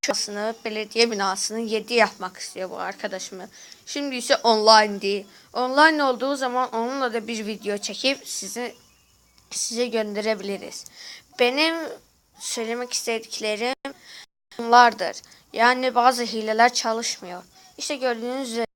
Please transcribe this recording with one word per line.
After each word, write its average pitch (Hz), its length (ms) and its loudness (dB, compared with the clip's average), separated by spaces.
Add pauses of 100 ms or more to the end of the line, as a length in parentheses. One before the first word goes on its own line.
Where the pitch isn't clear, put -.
binasını, 220 480 -4 (100)
belediye 214 460 0
binasını 196 500 -2
yedi 220 340 -4
yapmak 196 420 2
istiyor 185 340 -10
bu - 80 -12
arkadaşımız. 190 720 -8 (360)
Şimdi 285 300 -6
ise 240 200 0
online 214 640 6
değil. 202 260 -2 (260)
Online 285 520 4
olduğu 262 320 0
zaman 254 380 -2
onunla 247 380 -2
da 220 160 -6
bir 220 180 -6
video 208 320 -6
çekip 262 500 -4
size, 233 460 -10 (760)
size 240 360 -4
gönderebiliriz. 208 1000 -4 (540)
Benim 285 380 2 (600)
söylemek 240 540 -6
istediklerim 226 800 -4 (840)
bunlardır. 233 580 6 (360)
Yani 254 420 2
bazı 240 280 4
hileler 220 520 2
çalışmıyor. 220 680 -6 (360)
İşte - 180 -6
gördüğünüz 247 540 -4
üzere 226 260 -2